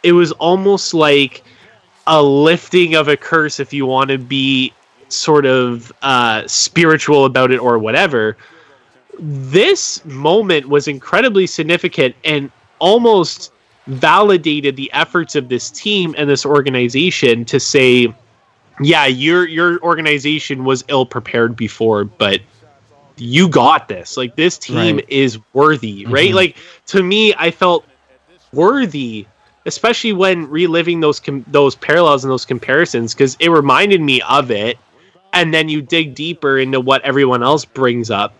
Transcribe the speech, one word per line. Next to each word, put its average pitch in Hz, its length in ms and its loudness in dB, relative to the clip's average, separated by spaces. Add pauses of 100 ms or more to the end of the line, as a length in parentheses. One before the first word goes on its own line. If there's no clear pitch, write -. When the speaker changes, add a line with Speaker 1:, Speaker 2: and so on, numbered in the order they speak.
Speaker 1:
it 175 100 2
was 175 200 2
almost 190 600 -2
like 143 500 2 (640)
a 156 160 4
lifting 160 720 2
of 151 140 2
a 147 80 2
curse, 151 440 -4
if 135 140 -8
you 139 100 -4
want 131 240 0
to 135 80 -2
be 131 560 -2 (380)
sort 147 340 2
of, 123 480 -2 (100)
uh, 120 440 0
spiritual 151 800 2
about 127 240 2
it 127 80 0
or 120 200 0
whatever. 113 580 -2 (840)
This 151 840 -2
moment 156 640 0
was 143 200 0
incredibly 190 580 0
significant 160 760 -2
and 147 280 -4 (300)
almost 214 680 2 (360)
validated 151 920 0
the 135 160 -12
efforts 160 420 -4
of 131 140 -4
this 123 220 -6
team 190 480 -4
and 147 100 -2
this 139 160 0
organization 131 1000 0
to 139 120 -2
say, 123 560 2 (680)
"Yeah, 147 260 2
your, 156 420 0
your 170 320 -2
organization 147 840 -2
was 131 240 -2
ill-prepared 120 680 -2
before, 110 480 -2
but 101 360 -2 (760)
you 135 320 0
got 147 400 2
this. 92 300 -12
Like, 123 180 -8
this 170 220 0
team 143 380 -2
Speaker 2:
Right. 139 120 -6
Speaker 1:
is 135 300 0 (160)
worthy," 117 500 0
right? 135 240 2
Speaker 3:
Mm-hmm. 185 80 0
Speaker 1:
Like, 185 200 0 (320)
to 190 140 0
me, 208 360 2
I 165 120 -2
felt 175 360 0 (680)
worthy 147 760 -2 (400)
especially 226 480 -2
when 175 340 0
reliving 170 520 -2
those 147 200 0
com-, 139 280 -8
those 143 260 2
parallels 147 500 2
and 135 60 -4
those 127 160 -4
comparisons, 131 680 -2
'cause 135 260 0
it 165 100 2
reminded 170 500 2
me 131 220 0
of 127 280 0
it. 110 280 -4 (540)
And 170 200 0
then 160 160 0
you 151 140 -4
dig 160 320 -2
deeper 147 440 -4
into 131 220 0
what 131 220 0
everyone 131 400 2
else 143 240 0
brings 120 440 -2
up 104 300 -4